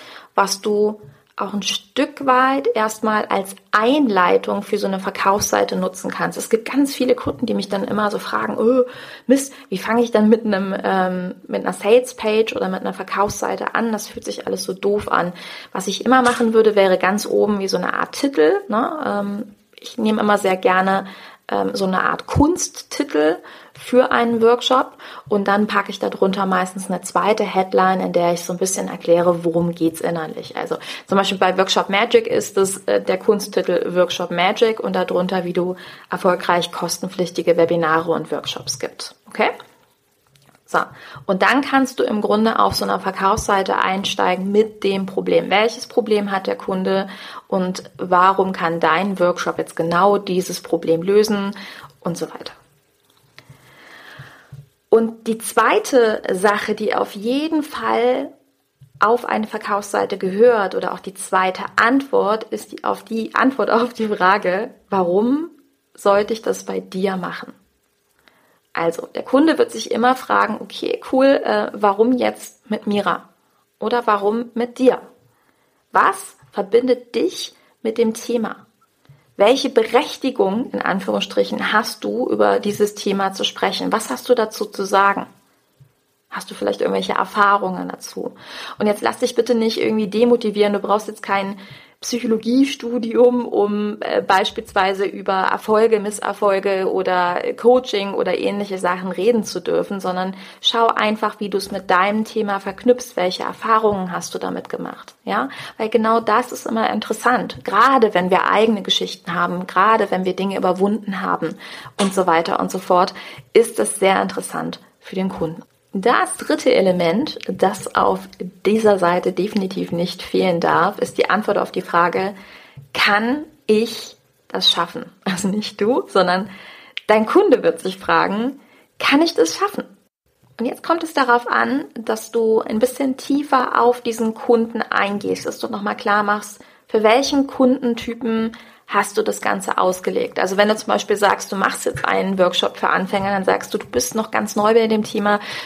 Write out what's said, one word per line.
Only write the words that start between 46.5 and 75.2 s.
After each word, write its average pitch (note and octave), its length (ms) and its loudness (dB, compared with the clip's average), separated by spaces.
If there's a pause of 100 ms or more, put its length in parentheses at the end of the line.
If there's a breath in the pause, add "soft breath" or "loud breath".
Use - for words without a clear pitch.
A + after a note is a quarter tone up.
Kunde F#3+ 500 -2 (400 loud breath)
und F#3 360 -2 (120)
warum F#3 560 4
kann E3+ 300 -4
dein F3+ 360 2
Workshop F3 420 0
jetzt - 180 -8
genau F3 400 4
dieses F3+ 420 -4
Problem E3 420 0
lösen G3+ 540 2 (460 loud breath)
und E3 160 -4
so E3 80 -6
weiter. - 260 -14 (2500 loud breath)
Und A3+ 380 2
die A3 100 -2
zweite A#3+ 840 2 (120)
Sache, G#3 420 0
die G#3 180 -2
auf - 200 -2
jeden C#4+ 500 -2
Fall B3 720 -2 (640)
auf A#3 260 2
eine G#3+ 220 -2
Verkaufsseite G3+ 680 -4
gehört G3+ 580 2
oder F#3 180 -4
auch F3+ 60 -10
die F#3+ 140 -14
zweite F#3+ 500 -2 (140)
Antwort, A3 680 2
ist - 280 -10
die, - 100 -12
auf G3+ 200 -4
die A3 320 -6
Antwort A3 340 0
auf A#3+ 240 0
die A3 140 -4
Frage, G3 640 0 (160)
warum G#3+ 600 0 (440)
sollte G3+ 400 2
ich A3 80 -4
das F#3+ 240 -4
bei F#3+ 160 -6
dir F#3+ 340 -4
machen? F3 380 -10 (1200 soft breath)
Also, E3 300 -2
der - 160 -8
Kunde C#4+ 340 4
wird A#3 140 2
sich A3 180 -10
immer B3 260 2
fragen, G#3 460 0
okay, - 400 -6 (100)
cool, C4+ 320 4
äh, G#3+ 300 -2
warum G#3 380 2
jetzt - 580 -4
mit G#3+ 160 -4
Mira? G3+ 420 -2 (520)
Oder A#3+ 260 -2
warum G#3+ 480 0
mit A#3 240 -4
dir? B3+ 240 4 (920)